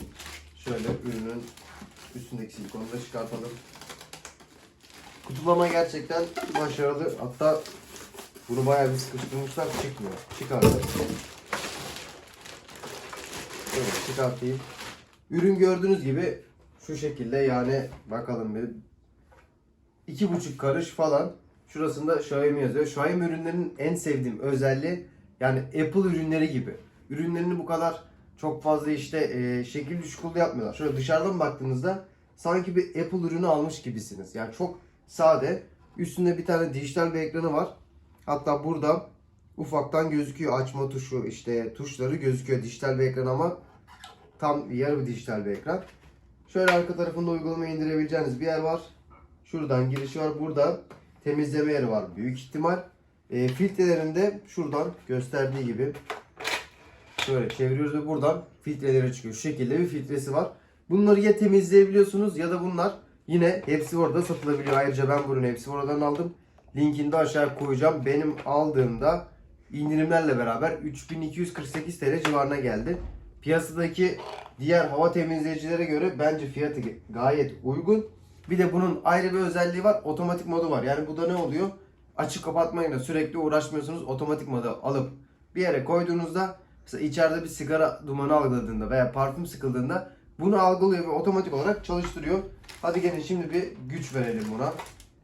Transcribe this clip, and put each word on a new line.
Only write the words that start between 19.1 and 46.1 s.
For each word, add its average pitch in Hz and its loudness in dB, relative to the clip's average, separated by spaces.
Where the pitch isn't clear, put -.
iki 175 0
buçuk 143 -2
karış 139 0
falan. 156 2
Şurasında 151 0
Xiaomi 143 2
yazıyor. 135 2
Xiaomi 170 0
ürünlerinin 165 -2
en 156 0
sevdiğim 127 -2
özelliği, 139 0
yani 131 2
Apple 156 0
ürünleri 160 2
gibi. 127 -4
Ürünlerini 170 0
bu 160 -6
kadar 165 -2
çok - -4
fazla 151 2
işte, 147 -2
e, 123 0
şekil 147 -6
düşüklüğü 165 -6
yapmıyorlar. 123 0
Şöyle 143 -2
dışarıdan 160 2
baktığınızda 135 -2
sanki 180 0
bir 175 0
Apple 170 -2
ürünü 170 0
almış 156 2
gibisiniz. 101 -10
Yani 113 -6
çok 175 -4
sade. 160 4
Üstünde 175 0
bir 175 -6
tane 165 0
dijital 160 -2
bir 160 -2
ekranı 160 -2
var. 170 0
Hatta 147 0
burada 156 2
ufaktan 156 0
gözüküyor. 139 0
Açma 135 -2
tuşu, 131 -4
işte 113 -4
tuşları 135 -4
gözüküyor. 131 0
Dijital 131 -2
bir 131 4
ekran 127 0
ama 160 0
tam 147 -2
yarı 139 2
bir 123 -2
dijital 110 -4
bir 101 -2
ekran. 165 -4